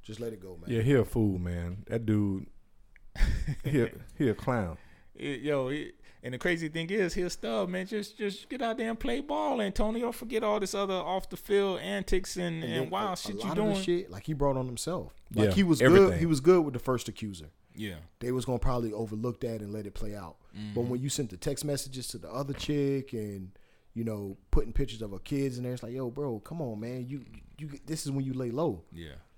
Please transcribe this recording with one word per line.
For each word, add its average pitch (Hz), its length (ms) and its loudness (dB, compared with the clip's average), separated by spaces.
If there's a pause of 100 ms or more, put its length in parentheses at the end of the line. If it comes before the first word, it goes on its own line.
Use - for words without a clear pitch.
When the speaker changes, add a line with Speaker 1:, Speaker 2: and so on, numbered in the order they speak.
Speaker 1:
Just 107 180 -12
let 117 140 -6
it 95 80 -14
go, 92 160 -14
man." 82 80 -14 (100)
Speaker 2:
Yeah, 113 60 4
he 131 140 6
a 113 100 6
fool, 104 320 2
man. 87 500 -4
That 117 180 -2
dude, 104 420 2 (680)
Speaker 3:
<laughs> - 480 2
Speaker 2:
he 143 180 4
a, 117 100 2 (260)
he 147 120 4
a 104 40 4
clown. 101 440 -2 (380)
Speaker 3:
It, 139 260 -6
yo, 139 280 0
it, 147 260 -6 (280)
and 123 100 -6
the 127 40 -8
crazy 165 320 0
thing 165 200 -6
is, 190 240 0
he 185 80 -2
a 175 80 -2
stud, 214 400 -4
man. 185 180 -4
Just, 208 300 -6
just 196 320 -6
get 254 120 -6
out 226 160 -2
there 226 120 -2
and 226 100 -4
play 254 220 0
ball, 294 400 0
Antonio. 220 500 0
Forget 226 320 -4
all 214 160 2
this 196 140 -2
other 196 220 0
off 180 340 -2
the 180 80 -10
field 196 420 2
antics 190 580 0
and, 170 260 -2
Speaker 1:
And - 0 -
Speaker 3:
and 165 100 -4 (120)
Speaker 1:
then 165 40 -8
Speaker 3:
wild 196 240 -2
Speaker 1:
a, 175 80 -6
Speaker 3:
shit 196 140 -6
Speaker 1:
a - 20 -6
Speaker 3:
you 220 80 -6
Speaker 1:
lot 190 100 -2
Speaker 3:
doing. 214 160 2
Speaker 1:
of 196 60 2
the 190 60 -2
shit, 175 280 0
like, 110 140 -10
he 160 80 -2
brought 139 240 2
on 131 80 -2
himself. 127 480 -4 (200)
Like, 107 160 6
Speaker 2:
Yeah, 92 60 4
Speaker 1:
he 196 80 8
was 165 180 6
Speaker 2:
everything. 185 280 12
Speaker 1:
good. 175 100 2
He 165 60 4
was 156 140 4
good 175 260 8
with 139 80 -2
the 120 60 -4
first - 280 0
accuser. 95 400 -8 (280)
Speaker 3:
Yeah. 101 200 -8 (240)
Speaker 1:
They 123 140 -2
was 127 120 0
gonna 123 140 0
probably 120 320 2
overlook 110 500 -4
that 113 200 -4
and 101 100 -8
let 107 140 -6
it 98 80 -10
play 107 220 -4
out. 87 200 -12 (180)
But 98 60 -12 (220)
Speaker 3:
Mm-hmm. 123 80 0
Speaker 1:
when 127 120 0
you 139 80 -2
sent 127 200 -2
the 90 80 -12
text 143 260 -4
messages 135 460 -4
to - 80 -10
the 80 120 -12
other 135 240 -6
chick 139 600 0
and, 101 380 -6 (420)
you 113 100 -4
know, 101 340 -6 (140)
putting 120 220 6
pictures 117 280 0
of 104 100 -6
her 95 80 -8
kids 139 380 -2
in 123 60 -6
there, 123 100 -4
it's 123 100 -8
like, 117 100 -8
"Yo, 131 160 -4
bro, 127 300 -4
come 160 220 -10
on, 113 180 -4
man. 123 280 -6
You, 135 160 -8 (340)
you, 151 120 -10 (160)
this 151 200 -6
is 139 60 -2
when 135 140 0
you 131 80 -4
lay 127 180 -4
low." 123 400 -2
Speaker 3:
Yeah. 82 220 -12 (240)